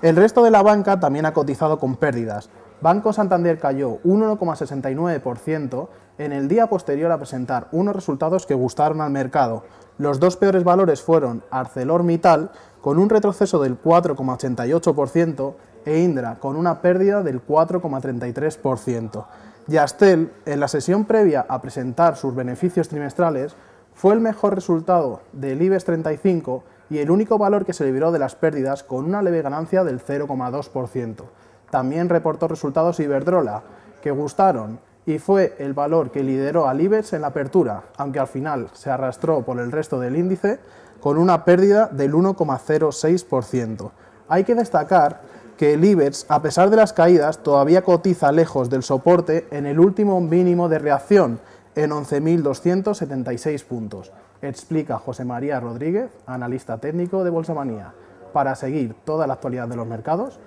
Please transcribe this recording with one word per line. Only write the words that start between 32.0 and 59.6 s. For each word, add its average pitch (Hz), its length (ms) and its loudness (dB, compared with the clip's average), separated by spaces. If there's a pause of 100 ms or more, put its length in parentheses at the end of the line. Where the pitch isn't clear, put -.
reportó 160 380 0
resultados 160 520 -2
Iberdrola, 143 600 -2 (400)
que 151 80 -4
gustaron, 139 680 -2 (260)
y 151 140 -2
fue 190 400 0
el 139 140 -6
valor 143 360 0
que 139 140 -4
lideró 139 440 0
al 131 140 0
ibex 214 320 0
en 156 80 -4
la 151 60 -4
apertura, 135 560 -2 (120)
aunque 139 220 -6
al 135 80 0
final 135 480 -8
se - 160 -12
arrastró 131 540 -2
por 123 160 -6
el 120 120 -6
resto 151 280 -4
del 123 160 -4
índice, 185 440 -2 (400)
con 147 200 0
una 170 260 4
pérdida 202 400 6
del 139 300 -2
uno 190 200 4
coma 147 220 -2
cero 151 340 0
seis 170 320 0
por 131 200 -2
ciento. 110 480 -6 (360)
Hay 185 180 2
que 240 100 2
destacar 165 640 2 (360)
que 147 180 4
el 160 100 4
ibex, 175 440 2
a 147 120 2
pesar 185 300 4
de 220 40 4
las 220 160 6
caídas, 165 520 4
todavía 151 400 4
cotiza 175 480 2
lejos 147 400 0
del 131 100 -2
soporte 165 720 2
en 143 160 -6
el 143 120 -2
último 196 420 4
mínimo 175 480 2
de 156 100 0
reacción, 143 600 2 (360)
en 151 160 0
once 147 280 -2
mil 160 220 2
doscientos 185 560 0
setenta 131 340 -6
y 120 60 -6
seis 147 260 -6
puntos, 104 480 -12 (300)
explica 143 560 -6
José 127 260 -10
María 123 360 -6
Rodríguez, 147 500 -6 (160)
analista 123 540 -10
técnico 175 440 -4
de 180 60 -2
Bolsa 165 240 -4
Manía. 117 400 -8 (400)
Para 135 220 -2
seguir 131 400 -6 (100)
toda 156 220 -2
la 131 60 -4
actualidad 123 340 -8